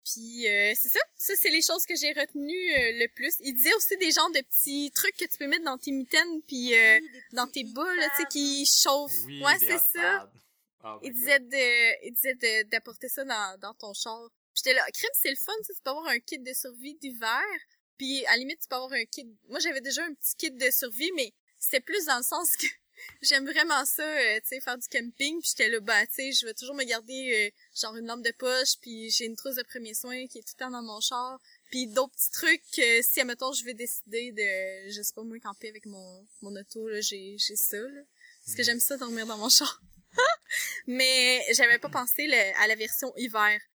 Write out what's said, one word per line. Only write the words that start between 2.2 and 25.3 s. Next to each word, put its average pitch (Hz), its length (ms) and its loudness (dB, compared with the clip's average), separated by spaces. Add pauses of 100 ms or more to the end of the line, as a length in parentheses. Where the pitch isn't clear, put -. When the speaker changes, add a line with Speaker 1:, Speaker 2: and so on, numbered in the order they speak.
Speaker 1:
euh, 240 240 4
le 233 160 4
plus. 277 260 -2
Il 269 140 -6
disait 320 200 6
aussi 403 240 2
des 349 120 2
genres 330 200 4
de 294 100 2
petits 285 520 0
trucs - 240 2
que 349 100 -4
tu - 100 -4
peux 285 100 -6
mettre 330 180 0
dans 262 120 -2
tes 285 160 -6
mitaines 311 540 0
puis, 247 280 0
euh, 220 260 10
Speaker 2:
Oui, 320 120 -14
des 247 240 -12
Speaker 1:
dans 247 100 0
Speaker 2:
petits 277 200 -6
Speaker 1:
tes 220 60 -12
bas, 330 240 -2
là, 311 140 2
tu 277 60 -2
sais, 330 60 0
Speaker 2:
hot 285 80 -4
Speaker 1:
qui 285 360 0
chauffent. 285 460 4 (140)
Speaker 3:
Oui, 143 180 -10
Speaker 1:
Ouais, 294 140 6
Speaker 3:
des - 80 4
Speaker 1:
c'est 339 100 2
Speaker 3:
hot 330 40 0 (120)
Speaker 1:
ça. 349 260 0
Speaker 3:
pads. - 140 -10 (500)
Oh - 200 -12
my - 60 -12
Speaker 1:
Il 247 40 -10
Speaker 3:
God. 240 60 -4
Speaker 1:
disait 277 220 4
de, 240 680 2
il 240 80 -10
disait 262 200 0
de, 220 360 0
d'apporter 226 400 -6
ça 277 140 -6
dans, 202 360 -4
dans 202 140 -14
ton 208 180 -14
char. 233 380 -8 (240)
J'étais - 180 2
là, 254 100 4 (100)
crème, - 180 -2 (120)
c'est 294 80 2
le 269 60 -4
fun, - 160 -4 (100)
ça, 403 120 -10
tu - 80 -14
peux 262 80 -4
avoir 311 180 -6
un 240 100 0
kit 294 200 -8
de 254 160 -12
survie 254 400 -10
d'hiver. 247 480 -2 (560)
Puis, 269 280 -4
à - 60 2
la 226 60 6
limite, 277 240 -8
tu - 60 -10
peux 262 80 -6
avoir 262 160 -8
un 240 120 -2
kit. 240 240 -12 (200)
Moi, 269 120 -8
j'avais 285 220 -2
déjà 269 220 -4
un 320 100 -8
petit - 220 -4
kit 269 140 -4
de 262 200 0
survie, 269 440 -2
mais 254 180 -4 (260)
c'était - 220 0
plus 339 260 -4
dans 269 100 2
le 240 80 -2
sens 330 320 0
que - 100 -4
<laughs> - 560 -12
j'aime 269 240 2
vraiment 302 380 4
ça, - 180 0
euh, 254 380 2
tu - 80 -6
sais, 262 120 -6
faire 247 180 -6
du - 100 -10
camping. 277 520 -4